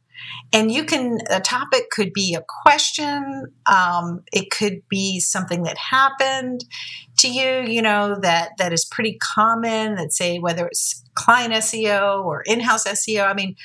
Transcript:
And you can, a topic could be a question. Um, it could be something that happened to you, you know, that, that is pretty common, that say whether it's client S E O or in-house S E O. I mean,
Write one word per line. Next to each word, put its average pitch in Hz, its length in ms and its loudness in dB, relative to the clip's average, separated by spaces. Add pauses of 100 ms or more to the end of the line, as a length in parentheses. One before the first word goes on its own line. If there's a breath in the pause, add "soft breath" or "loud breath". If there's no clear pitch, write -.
(520 loud breath)
And 220 180 4
you 285 140 -2
can, 247 340 -2 (100)
a 190 120 2
topic - 500 0
could 190 220 -2
be 185 240 -2
a 156 80 -8 (180)
question. 285 840 2 (200)
Um, 175 560 2 (100)
it 190 200 -2
could 202 360 -2
be 196 300 -2
something 175 460 -2
that 160 120 -6
happened 262 880 0 (540 loud breath)
to 269 100 4
you, 262 400 0
you 226 140 0
know, 208 400 2
that, 170 360 2
that 180 140 0
is 160 120 0
pretty - 360 -4
common, 220 760 0
that 170 160 -4
say 175 260 0
whether 170 300 -2
it's - 340 -4 (140)
client 240 360 4
S 220 220 0
E 220 160 0
O 196 340 2
or 151 180 -4
in-house 226 440 0
S 208 220 -4
E 214 100 0
O. 202 60 2
I 196 100 0
mean, 190 300 -4